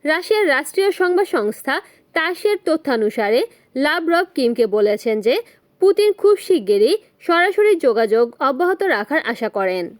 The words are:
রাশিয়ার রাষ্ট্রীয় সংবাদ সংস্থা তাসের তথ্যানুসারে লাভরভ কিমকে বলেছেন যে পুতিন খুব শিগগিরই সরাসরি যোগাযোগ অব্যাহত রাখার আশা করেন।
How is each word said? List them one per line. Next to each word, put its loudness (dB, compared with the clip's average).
রাশিয়ার 0
রাষ্ট্রীয় 0
সংবাদ 0
সংস্থা -4
তাসের -2
তথ্যানুসারে 0
লাভরভ 0
কিমকে 0
বলেছেন 0
যে 0
পুতিন 4
খুব 4
শিগগিরই 0
সরাসরি 2
যোগাযোগ 2
অব্যাহত 0
রাখার 0
আশা -4
করেন। -2